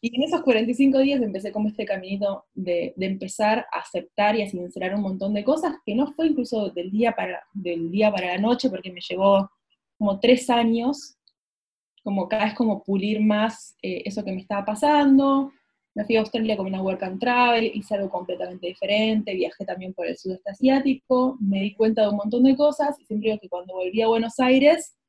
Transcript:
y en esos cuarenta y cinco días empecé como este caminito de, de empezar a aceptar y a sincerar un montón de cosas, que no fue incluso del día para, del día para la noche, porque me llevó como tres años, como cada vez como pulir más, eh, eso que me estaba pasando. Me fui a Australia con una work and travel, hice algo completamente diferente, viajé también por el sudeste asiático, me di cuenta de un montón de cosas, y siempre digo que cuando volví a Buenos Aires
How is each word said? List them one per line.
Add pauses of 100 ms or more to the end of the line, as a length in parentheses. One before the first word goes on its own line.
y
en
esos
cuarenta
y
cinco
días
empecé
como
este
caminito
de,
de
empezar
a
aceptar
y
a
sincerar
un
montón
de
cosas, (100)
que
no
fue
incluso
del
día
para, (120)
del
día
para
la
noche,
porque
me
llevó (480)
como
tres
años, (880)
como
cada
vez
como
pulir
más,
eh,
eso
que
me
estaba
pasando. (420)
Me
fui
a
Australia
con
una
work
and
travel,
hice
algo
completamente
diferente,
viajé
también
por
el
sudeste
asiático,
me
di
cuenta
de
un
montón
de
cosas,
y
siempre
digo
que
cuando
volví
a
Buenos
Aires (100)